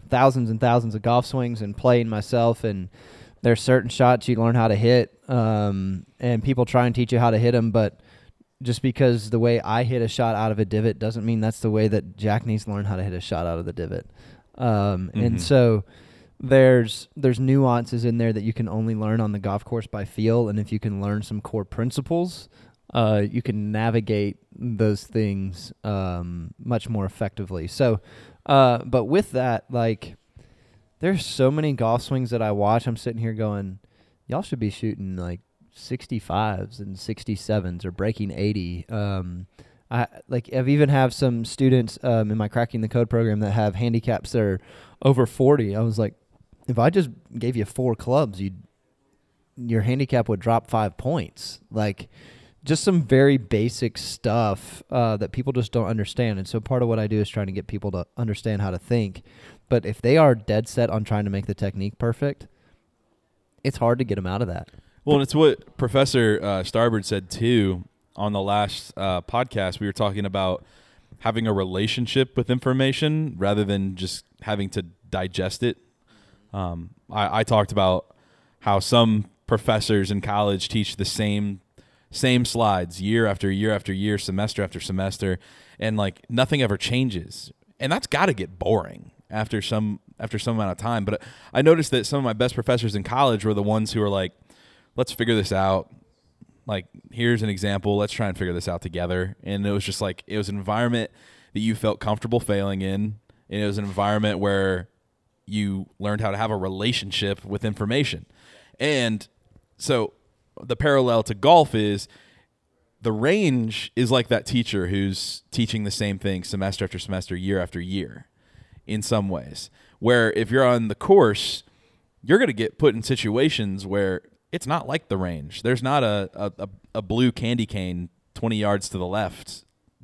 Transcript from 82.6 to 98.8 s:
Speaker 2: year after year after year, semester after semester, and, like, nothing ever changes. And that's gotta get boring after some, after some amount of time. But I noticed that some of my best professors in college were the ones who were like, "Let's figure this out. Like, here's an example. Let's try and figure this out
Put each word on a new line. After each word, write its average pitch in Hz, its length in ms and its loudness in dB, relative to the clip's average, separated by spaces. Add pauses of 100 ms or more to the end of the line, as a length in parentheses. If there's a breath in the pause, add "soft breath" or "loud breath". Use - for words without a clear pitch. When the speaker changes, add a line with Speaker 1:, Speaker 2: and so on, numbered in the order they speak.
Speaker 2:
year 110 240 2
after 98 240 -2
year 104 240 0
after 98 200 -4
year, 101 240 -2
semester 101 440 -4
after 90 200 -6
semester, 95 580 -4 (400 loud breath)
and, 110 180 -2
like, 98 220 -4 (100)
nothing 131 320 0
ever 101 160 2
changes. 120 760 -4 (280)
And 135 120 -2
that's 233 160 -2
gotta 156 260 0
get 92 260 -8
boring - 520 -2 (200)
after 107 300 -2
some, 107 380 -4 (200)
after 110 180 -6
some 117 200 -2
amount 101 160 -2
of 90 40 -8
time. 110 280 -4
But 107 180 -4 (300 loud breath)
I 127 80 2
noticed 160 300 6
that 120 140 0
some 143 140 -4
of 135 60 -4
my 113 80 0
best 123 200 0
professors 117 420 0
in 98 80 -2
college 117 420 2
were 107 80 2
the 101 100 0
ones 107 300 0
who 113 80 0
were 104 80 0
like, 95 240 -2 (640 soft breath)
"Let's 127 160 -2
figure 117 220 2
this 101 180 0
out. 95 360 2 (760)
Like, 98 200 -6 (260)
here's 117 300 2
an 110 80 0
example. 101 460 -2
Let's 104 160 0
try 110 160 -2
and 92 100 -6
figure 90 160 -4
this 87 140 -4
out 85 140 -6